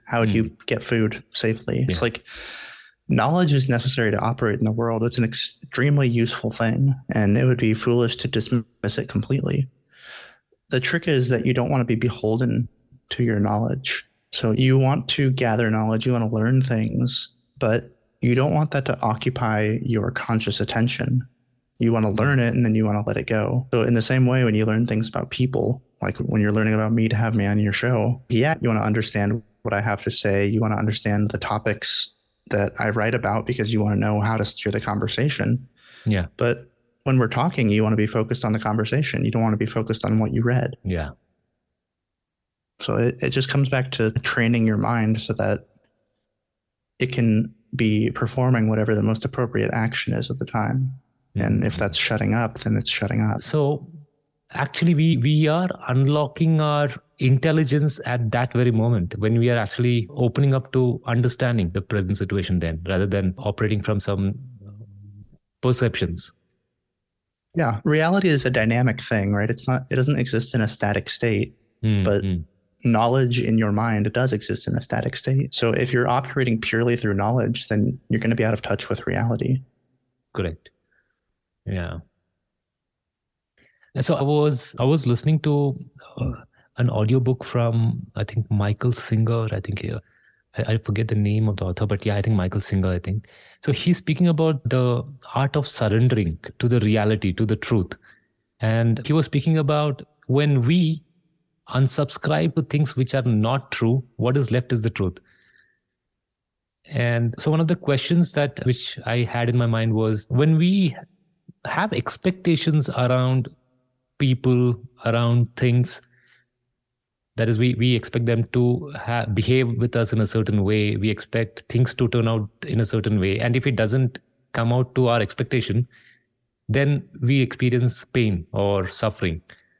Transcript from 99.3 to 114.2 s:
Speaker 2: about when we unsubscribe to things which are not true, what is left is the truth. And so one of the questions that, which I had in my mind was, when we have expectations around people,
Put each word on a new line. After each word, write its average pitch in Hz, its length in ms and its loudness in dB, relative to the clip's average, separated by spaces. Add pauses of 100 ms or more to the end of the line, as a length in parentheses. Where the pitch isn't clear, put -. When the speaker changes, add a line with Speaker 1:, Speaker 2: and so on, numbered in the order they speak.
Speaker 2:
about 151 440 0 (240)
when 139 360 4
we 160 400 2 (640)
unsubscribe 147 880 0
to 165 60 0
things 147 340 -2
which 127 180 0
are 131 80 0
not 120 500 0
true, 120 300 0 (140)
what 123 200 0
is 139 140 0
left 123 220 0
is 113 100 0
the 110 80 0
truth. 92 280 -4 (1700)
And 120 520 0
so - 120 0
one 160 100 2
of 165 80 2
the 175 80 2
questions 165 560 0
that, - 320 -2
which - 400 -2
I 117 140 0
had 120 300 0
in 120 80 0
my 120 100 4
mind 113 280 0
was, 110 360 0
when 151 260 4
we 175 400 2 (680)
have 208 260 -2
expectations 160 1000 0
around 127 580 0 (720)
people, 123 600 2 (240)